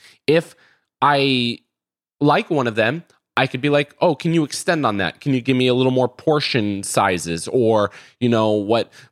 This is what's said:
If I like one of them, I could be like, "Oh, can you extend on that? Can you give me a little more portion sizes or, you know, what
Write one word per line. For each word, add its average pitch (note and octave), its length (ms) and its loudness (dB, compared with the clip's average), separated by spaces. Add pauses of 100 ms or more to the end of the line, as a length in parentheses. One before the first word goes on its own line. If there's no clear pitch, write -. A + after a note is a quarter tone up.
(280)
If D#3+ 280 2 (460)
I C3+ 580 0 (600)
like D3 320 2
one C3+ 160 0
of G#2+ 80 -4
them, A#2+ 280 0 (320)
I C3+ 120 2
could B2+ 140 -8
be D3 80 0
like, D3 300 0
"Oh, E3 140 2
can E3 200 -4
you E3 100 2
extend D#3 420 -4
on G#2+ 120 0
that? F2+ 240 -4
Can C#3+ 120 -2
you B2+ 80 0
give C3 160 0
me B2+ 80 2
a B2+ 80 2
little B2+ 180 2
more B2+ 160 0
portion A2 760 -2
sizes E2+ 640 -2
or, A2 420 0 (300)
you A#2+ 100 0
know, A2 220 2
what G#2 400 -2 (200)